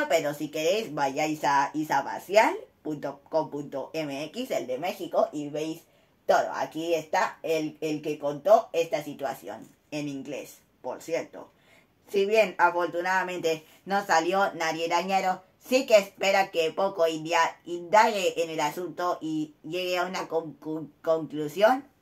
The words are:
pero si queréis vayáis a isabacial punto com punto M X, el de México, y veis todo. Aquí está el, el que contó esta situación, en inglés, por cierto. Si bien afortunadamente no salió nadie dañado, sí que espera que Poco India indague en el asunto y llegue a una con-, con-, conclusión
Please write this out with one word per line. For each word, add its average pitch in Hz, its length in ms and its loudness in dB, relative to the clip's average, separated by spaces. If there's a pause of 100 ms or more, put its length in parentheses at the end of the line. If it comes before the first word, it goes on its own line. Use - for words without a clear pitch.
pero 147 260 2
si 151 160 -6
queréis 156 440 -2
vayáis 151 500 -2
a 143 300 2
isabacial 156 800 2 (280)
punto 147 380 -8 (100)
com 151 200 0
punto 143 440 -8
M 147 300 -6
X, 233 260 -10
el 127 160 -4
de 127 120 -4
México, 175 540 -2
y 147 160 -6
veis 156 340 -6 (440)
todo. 165 280 4
Aquí 160 400 -4
está 185 480 -2
el, 156 380 -2
el 156 220 -4
que 151 160 -4
contó 147 560 4
esta 160 280 0
situación, 135 640 -8 (240)
en 147 180 -6
inglés, 135 500 -10 (240)
por - 200 -10
cierto. - 480 -6 (600)
Si 196 160 2
bien 208 320 4
afortunadamente 175 1080 0 (220)
no 196 180 0
salió 180 480 2
nadie 160 360 -2
dañado, 185 540 0 (240)
sí 269 200 2
que 226 100 8
espera 196 540 2
que 160 220 0
Poco 190 340 2
India 160 340 0 (240)
indague 175 800 2
en 165 80 -2
el 160 100 -4
asunto 175 600 -2
y 156 420 -4
llegue 180 340 -2
a 175 80 0
una 180 240 -6
con-, 160 260 -4
con-, 156 380 -8 (100)
conclusión 160 840 2 (140)